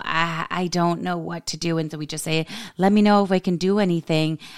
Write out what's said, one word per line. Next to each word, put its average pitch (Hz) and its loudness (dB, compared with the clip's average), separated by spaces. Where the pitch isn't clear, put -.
"I, 165 -2
I 180 -4
don't 175 0
know 175 -4
what 170 -8
to 165 -8
do." 165 -2
And 156 -4
so 156 -12
we 151 -8
just 156 -10
say, 160 0
"Let 190 4
me 208 6
know 208 6
if 190 -2
I 190 2
can 180 0
do 190 0
anything." 160 0